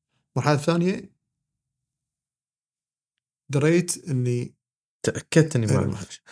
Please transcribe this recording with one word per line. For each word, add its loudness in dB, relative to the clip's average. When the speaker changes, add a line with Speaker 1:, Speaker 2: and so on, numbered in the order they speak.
Speaker 1:
المرحلة 2
الثانية 0
دريت 0
إني -4
Speaker 2:
تأكدت 2
إني 0
ما 0
Speaker 1:
إيه، 4
Speaker 2:
أعرف. -4